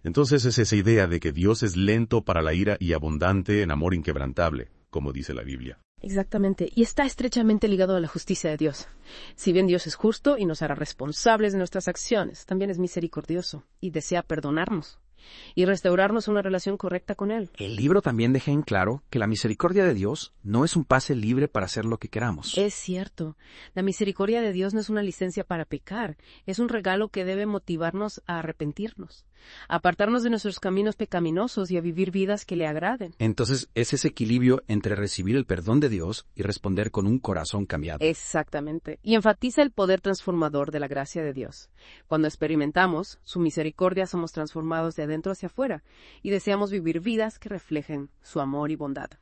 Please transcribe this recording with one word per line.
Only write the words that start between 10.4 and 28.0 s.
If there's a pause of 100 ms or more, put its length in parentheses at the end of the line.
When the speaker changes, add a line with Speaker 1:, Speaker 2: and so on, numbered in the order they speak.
Speaker 2:
nos
hará
responsables
de
nuestras
acciones,
también
es
misericordioso (160)
y
desea
perdonarnos (520)
y
restaurarnos
una
relación
correcta
con
Él.
Speaker 3:
El
libro
también
deja
en
claro
que
la
misericordia
de
Dios (100)
no
es
un
pase
libre
para
hacer
lo
que
queramos.
Speaker 2:
Es
cierto. (380)
La
misericordia
de
Dios
no
es
una
licencia
para
pecar. (300)
Es
un
regalo
que
debe
motivarnos